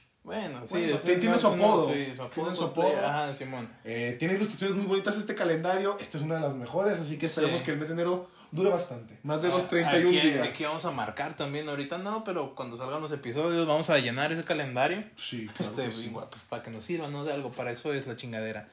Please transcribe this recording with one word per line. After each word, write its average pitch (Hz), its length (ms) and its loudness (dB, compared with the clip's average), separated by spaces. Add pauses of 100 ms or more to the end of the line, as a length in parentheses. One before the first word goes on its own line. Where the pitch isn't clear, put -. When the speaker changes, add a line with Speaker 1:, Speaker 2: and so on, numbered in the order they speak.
(240)
Speaker 1:
Bueno, 170 400 -6
sí, 113 80 -10
Speaker 2:
Bueno, 170 240 2
Speaker 1:
ese 147 100 -4
Speaker 2:
tiene, 180 160 6
tiene 226 140 4
Speaker 1:
no 240 60 6
Speaker 2:
su 233 80 6
Speaker 1:
es - 40 6
uno, 180 120 6
Speaker 2:
apodo. 160 280 6
Speaker 1:
sí, 143 120 -2 (100)
su 131 80 -10
apodo 117 60 -8 (160)
Speaker 2:
Tiene 180 100 -4
su 175 80 -2
Speaker 1:
cosplay. 156 300 2
Speaker 2:
apodo. - 140 2
Speaker 1:
Ajá, 143 280 -2
Simón. 127 340 -8 (140)
Speaker 2:
Eh, 120 340 -4
tiene 180 160 0
ilustraciones 196 420 0
muy 202 120 0
bonitas 196 300 2
este 208 180 -4
calendario. 185 640 2
Esta - 160 -8
es 147 60 -2
una 165 120 -2
de 160 60 -2
las 139 140 0
mejores, 170 440 0
así 151 200 -4
que 160 80 0
esperemos 160 320 2
Speaker 1:
Sí. - 80 -4
Speaker 2:
que 160 60 0
el 143 40 0
mes 151 120 -4
de 165 40 -4
enero 175 340 0 (220)
dure 196 220 2
bastante. 120 500 -4
Más 156 220 0
de 175 60 4
los 180 160 4
Speaker 1:
Ah, - 40 -4
Speaker 2:
treinta 170 300 4
y 165 60 6
un 175 120 8
Speaker 1:
aquí, 151 140 6
Speaker 2:
días. 127 160 2
Speaker 1:
aquí - 160 -6
vamos 156 220 -2
a 170 40 -2
marcar 139 460 -4
también 147 340 -4
ahorita, 143 300 -4
no, 214 240 -4
pero 175 320 -4
cuando 120 200 -8
salgan 131 260 -4
los 156 100 -6
episodios 156 560 0
vamos 156 240 4
a 147 80 8
llenar 127 320 0
ese 165 120 -2
calendario. 151 600 0 (120)
Speaker 2:
Sí, 113 300 -2
claro - 180 -6
Speaker 1:
Este, 120 220 -4
Speaker 2:
que 117 60 -2
sí. 113 140 -6
Speaker 1:
igual, 110 260 -8
pues, - 180 -16
para 117 140 -8
que 117 80 -12
nos 110 140 -10
sirva, 165 220 -4
¿no? 143 160 -6
De 151 80 -2
algo, 139 200 -4
para 123 180 -6
eso 143 240 -4
es 135 140 -4
la 120 80 -8
chingadera. 110 580 -8